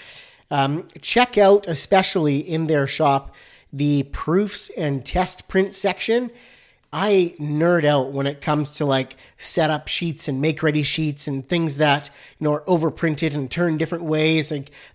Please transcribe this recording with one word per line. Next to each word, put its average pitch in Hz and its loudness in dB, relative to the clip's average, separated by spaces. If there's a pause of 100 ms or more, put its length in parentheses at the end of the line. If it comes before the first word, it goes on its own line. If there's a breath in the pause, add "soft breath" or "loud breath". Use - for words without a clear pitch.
(500 loud breath)
Um, 143 -2 (120)
check - 0
out, 202 6
especially 160 0
in 160 -4
their 147 0
shop, 139 0 (400 soft breath)
the 143 0
proofs 185 -4
and 139 -4
test - -4
print 190 0
section. 233 -2 (600 soft breath)
I 180 2
nerd 151 2
out 143 2
when 139 -2
it 143 -6
comes 151 0
to, - -4
like, 131 0 (240 soft breath)
set 156 0
up 151 -4
sheets - -4
and 135 -2
make 156 0
ready 151 2
sheets 151 -2
and 135 -6
things 165 0
that, 147 2 (280 loud breath)
you 156 -4
know, 151 2
are 151 -4
overprinted 160 0
and 139 -4
turned 165 0
different 170 -4
ways. 156 2
Like, 143 -6 (220 loud breath)